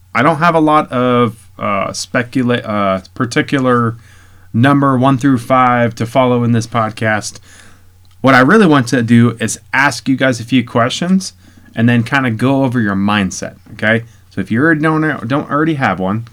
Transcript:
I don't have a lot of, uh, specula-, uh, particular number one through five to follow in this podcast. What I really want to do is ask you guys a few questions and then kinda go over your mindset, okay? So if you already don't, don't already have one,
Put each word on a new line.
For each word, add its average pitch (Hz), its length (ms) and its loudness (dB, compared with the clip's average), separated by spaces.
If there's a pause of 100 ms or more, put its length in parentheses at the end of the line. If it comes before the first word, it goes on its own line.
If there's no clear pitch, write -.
(160)
I 117 80 2
don't 151 160 0
have 165 160 0
a 165 40 2
lot 151 320 0
of, 123 560 -2 (120)
uh, 104 340 -4
specula-, 123 640 -4
uh, 98 440 -2 (120)
particular 123 840 -2 (540)
number 139 460 2
one 131 220 2
through 135 180 2
five 120 580 2
to 113 120 -4
follow 123 360 0
in 117 100 0
this 113 140 -2
podcast. 110 720 -4 (840)
What 180 140 4
I 123 40 6
really 185 280 6
want 139 200 4
to 127 160 0
do 117 280 4 (100)
is - 180 -6 (140)
ask 139 340 0
you 135 80 0
guys 127 240 -2
a 117 60 -10
few 123 200 0
questions 175 680 -2 (420)
and 117 140 2
then 120 140 2
kinda 131 280 -2
go 131 320 0
over 123 160 -2
your 104 160 0
mindset, 98 640 -2 (160)
okay? 113 320 -2 (240)
So - 100 -10
if 92 100 -8
you 113 120 0
already 160 180 2
don't, 156 480 -2
don't 139 240 -4
already 156 220 -2
have 110 260 -2
one, 104 340 -4